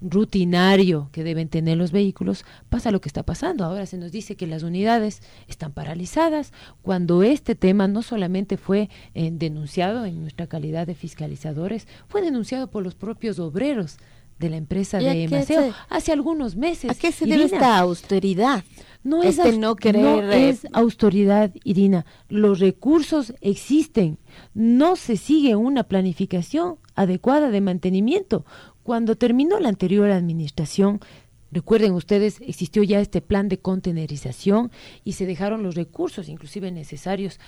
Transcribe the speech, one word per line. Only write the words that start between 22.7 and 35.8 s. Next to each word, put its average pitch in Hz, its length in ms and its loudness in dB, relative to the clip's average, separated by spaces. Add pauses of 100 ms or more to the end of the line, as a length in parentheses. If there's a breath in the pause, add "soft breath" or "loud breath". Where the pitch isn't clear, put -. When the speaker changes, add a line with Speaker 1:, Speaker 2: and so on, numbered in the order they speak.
Speaker 1:
existen. 202 760 0 (380 soft breath)
No 247 400 4
se 240 220 -4
sigue 285 380 4
una 240 280 0
planificación 190 960 -2 (180)
adecuada 240 560 2
de 202 100 0
mantenimiento. 196 840 0 (380 loud breath)
Cuando 226 340 0
terminó 269 440 2
la 302 100 0
anterior 202 400 2
administración, 175 920 -2 (500 soft breath)
recuerden 208 420 2
ustedes, 202 480 0
existió 214 400 -2
ya 202 180 2
este 196 220 -2
plan 202 260 -2
de 190 120 -4
contenerización 185 1120 -2 (320 loud breath)
y - 100 -8
se 190 140 -6
dejaron 196 340 -4
los 180 140 -4
recursos, 185 540 -8